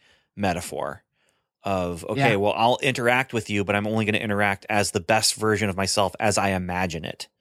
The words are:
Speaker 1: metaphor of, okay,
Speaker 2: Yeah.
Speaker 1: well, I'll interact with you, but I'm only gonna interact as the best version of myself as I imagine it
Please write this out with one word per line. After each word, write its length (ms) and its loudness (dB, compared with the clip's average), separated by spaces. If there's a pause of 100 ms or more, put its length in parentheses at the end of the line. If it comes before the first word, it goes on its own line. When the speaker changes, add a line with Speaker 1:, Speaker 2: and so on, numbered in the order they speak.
(340)
Speaker 1:
metaphor 720 -4 (580)
of, 440 -4
okay, 240 0
Speaker 2:
Yeah. 60 2
Speaker 1:
well, 200 2
I'll 260 4
interact 500 0
with 160 -4
you, 160 0
but 120 0
I'm 100 -2
only 200 0
gonna 120 0
interact 500 0
as 220 0
the 100 0
best 360 2
version 320 2
of 80 -2
myself 420 0
as 200 0
I 120 2
imagine 540 -4
it 240 -12 (120)